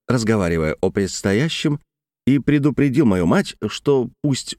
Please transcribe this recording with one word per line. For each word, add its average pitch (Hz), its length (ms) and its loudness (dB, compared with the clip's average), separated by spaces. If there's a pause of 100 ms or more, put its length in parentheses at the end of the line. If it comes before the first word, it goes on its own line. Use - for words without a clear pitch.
разговаривая 98 720 0
о 92 100 -2
предстоящем, 113 880 -2 (480)
и 135 140 4
предупредил 143 640 2
мою 92 200 2
мать, 101 300 0 (100)
что 127 440 -2 (120)
пусть - 360 -4